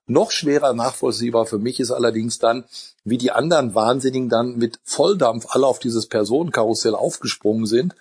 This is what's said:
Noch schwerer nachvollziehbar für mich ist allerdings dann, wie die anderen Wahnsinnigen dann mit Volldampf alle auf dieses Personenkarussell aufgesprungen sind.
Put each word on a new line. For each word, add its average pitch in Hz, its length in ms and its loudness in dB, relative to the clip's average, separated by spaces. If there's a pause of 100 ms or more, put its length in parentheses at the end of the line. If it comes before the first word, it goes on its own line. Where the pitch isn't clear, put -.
Noch 160 260 2
schwerer 143 420 0
nachvollziehbar 117 720 -2
für 110 140 -4
mich 120 200 -4
ist 123 120 -2
allerdings 117 460 -2
dann, 120 280 0 (400)
wie 117 120 0
die 120 140 -2
anderen 139 420 2
Wahnsinnigen 127 560 2
dann 120 280 0
mit 117 260 -2
Volldampf 143 680 0
alle 131 160 2
auf 127 140 0
dieses 113 280 -4
Personenkarussell 113 880 0
aufgesprungen 131 680 -2
sind. 120 360 0